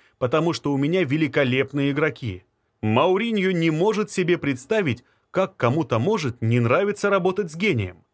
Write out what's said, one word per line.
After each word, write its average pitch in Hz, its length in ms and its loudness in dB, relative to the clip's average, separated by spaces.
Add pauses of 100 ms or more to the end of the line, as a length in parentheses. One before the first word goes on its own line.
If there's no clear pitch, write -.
(180)
потому 156 360 0
что - 180 -4
у 139 60 0
меня 165 260 0
великолепные 139 880 0
игроки». 135 540 -4 (360)
Мауриньо 185 720 2
не 165 180 2
может 190 400 0
себе 175 280 0
представить, 143 680 -2 (260)
как 185 280 -2
кому-то 127 400 0
может 151 420 -2
не 117 200 2
нравиться 202 500 0
работать 190 420 0
с 156 40 -12
гением. 127 580 -2